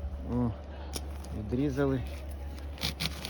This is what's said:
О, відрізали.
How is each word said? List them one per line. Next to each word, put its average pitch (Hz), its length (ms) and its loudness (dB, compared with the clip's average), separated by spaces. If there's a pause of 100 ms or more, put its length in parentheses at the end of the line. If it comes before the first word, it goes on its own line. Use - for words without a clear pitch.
(320)
О, 120 180 6 (880)
відрізали. 131 640 4 (1300)